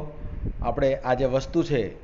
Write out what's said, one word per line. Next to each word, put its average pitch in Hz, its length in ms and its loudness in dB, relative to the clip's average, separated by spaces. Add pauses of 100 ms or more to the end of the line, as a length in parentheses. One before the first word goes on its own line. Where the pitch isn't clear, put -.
(640)
આપણે 135 320 2
આ 127 200 0
જે 131 120 4
વસ્તુ 135 360 2
છે, 143 200 2 (220)